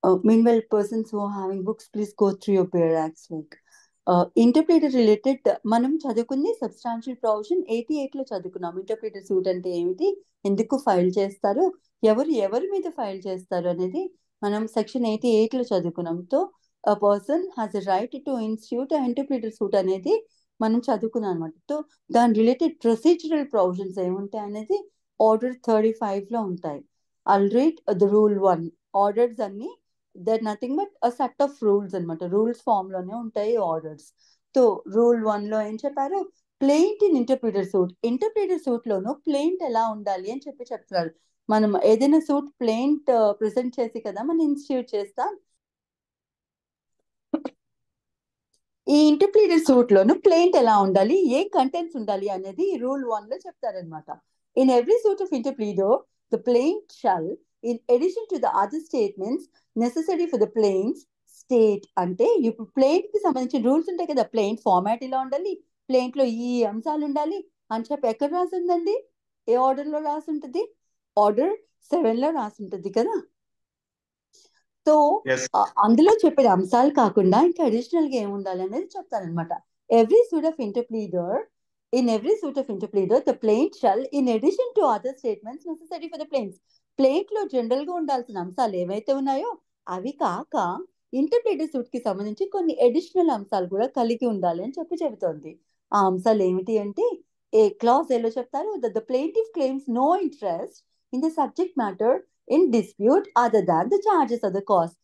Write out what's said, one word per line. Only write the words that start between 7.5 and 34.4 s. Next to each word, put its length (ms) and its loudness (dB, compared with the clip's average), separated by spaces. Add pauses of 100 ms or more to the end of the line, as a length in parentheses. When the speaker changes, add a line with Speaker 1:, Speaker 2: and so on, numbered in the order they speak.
Speaker 1:
ఎయిటీ 260 -4
ఎయిట్ 220 -6
లో 60 -6
చదువుకున్నాం. 560 -10
ఇంటర్ప్రిటర్ 460 -10
సూట్ 240 0
అంటే 220 -4
ఏమిటి, 520 -2 (220)
ఎందుకు 320 0
ఫైల్ 420 2
చేస్తారు, 540 0 (320)
ఎవరు 260 2
ఎవరి 400 -2
మీద 200 -4
ఫైల్ 360 -8
చేస్తారు 420 -4
అనేది 460 -4 (280)
మనం 240 -2
సెక్షన్ 400 -2
ఎయిటీ 220 -2
ఎయిట్ 260 4
లో 80 -2
చదువుకున్నాం. 720 -4
So, 80 2 (440)
a 200 2
person 360 0 (180)
has 160 -6
a 160 -4
right 220 -2 (140)
to 60 -4 (160)
institute 440 -6
a 160 0
interpreter 420 -4
suit 260 -4
అనేది 500 -2 (340)
మనం 180 0
చదువుకున్నాం 540 -4
అనమాట. 200 -6 (180)
So, 140 -6 (280)
దాని 220 4
రిలేటెడ్ 480 2
ప్రొసీజరల్ 680 0
ప్రొవిజన్స్ 460 -2
ఏముంటాయి 460 -6
అనేది 460 -6 (300)
ఆర్డర్ 360 2 (120)
థర్టీ 240 2
ఫైవ్ 400 -6
లో 100 -4
ఉంటాయి. 420 -8 (420)
I'll 240 4
read 260 2 (180)
the 140 2
rule 340 4
one. 280 2 (260)
ఆర్డర్స్ 440 0
అన్ని, 300 -8 (460)
they're 280 -2
nothing 300 -4
but 160 -2 (140)
a 60 2
set 360 -6
of 60 -4 (100)
rules 340 2
అనమాట. 280 -6
రూల్స్ 420 0
ఫామ్ 260 0
లోనే 220 -8
ఉంటాయి 420 -4
ఆర్డర్స్. 500 -6 (500)